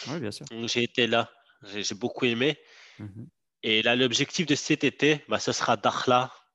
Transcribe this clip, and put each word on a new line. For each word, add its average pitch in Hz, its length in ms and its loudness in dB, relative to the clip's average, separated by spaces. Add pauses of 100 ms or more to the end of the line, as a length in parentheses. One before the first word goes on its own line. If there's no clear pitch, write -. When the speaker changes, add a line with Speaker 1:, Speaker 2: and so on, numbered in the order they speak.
Speaker 1:
Ouais, 147 100 -6
bien 113 120 -6
sûr. 143 200 -14
Speaker 2:
Donc, 113 200 -6
j'ai 120 140 2
été 120 220 0
là. 117 240 0 (340)
J'ai, 101 200 -8
j'ai 110 100 -4
beaucoup 117 300 -4
aimé. 123 340 0 (400)
Speaker 1:
Mhm. 107 300 -14 (340)
Speaker 2:
Et 110 200 2
là, 117 120 4
l'objectif 127 520 0
de 147 100 4
cet - 260 0
été, 147 460 2
bah, 107 100 0
ce - 140 -2
sera 117 240 0
Dakhla. 123 560 2 (220)